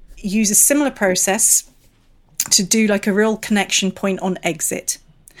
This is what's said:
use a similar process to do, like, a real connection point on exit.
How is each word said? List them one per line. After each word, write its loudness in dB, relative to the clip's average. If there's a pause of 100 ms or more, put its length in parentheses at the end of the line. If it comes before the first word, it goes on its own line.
(160)
use 0
a 2
similar 2
process 0 (800)
to 2
do, 2
like, 0
a 2
real 2
connection -2
point -4
on -2
exit. -6 (420)